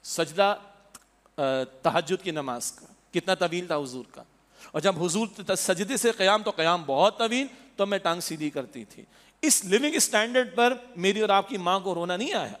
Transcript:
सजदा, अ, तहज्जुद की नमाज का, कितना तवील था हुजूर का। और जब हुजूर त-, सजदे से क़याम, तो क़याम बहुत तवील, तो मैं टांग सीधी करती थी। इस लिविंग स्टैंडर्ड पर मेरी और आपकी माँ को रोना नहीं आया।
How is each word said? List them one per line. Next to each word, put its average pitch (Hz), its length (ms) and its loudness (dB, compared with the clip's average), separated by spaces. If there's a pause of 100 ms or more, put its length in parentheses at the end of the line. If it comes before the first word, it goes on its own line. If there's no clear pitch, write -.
सजदा, 170 460 0
अ, - 1120 -6 (200)
तहज्जुद 170 380 0
की 175 100 -6
नमाज 135 380 -6
का, - 160 -20 (260)
कितना 185 240 -2
तवील 175 340 -2
था 160 40 0
हुजूर 127 400 -6
का। - 100 -20 (500)
और 151 60 -2
जब 180 180 2
हुजूर 180 300 0 (120)
त-, 190 140 -2
सजदे 190 420 -2
से 226 160 2
क़याम, 202 300 4
तो 208 80 -2
क़याम 165 340 0
बहुत 151 340 4
तवील, 247 300 0 (300)
तो 196 80 2
मैं 202 140 0
टांग 170 200 0
सीधी 151 300 -6
करती 123 340 -10
थी। - 220 -20 (360)
इस 294 220 2
लिविंग 240 320 2
स्टैंडर्ड 240 520 2
पर 247 500 0
मेरी 196 220 0
और 214 100 0
आपकी 196 280 2
माँ 180 240 0
को 190 100 -4
रोना 175 240 -2
नहीं 254 180 -4
आया। 123 260 -6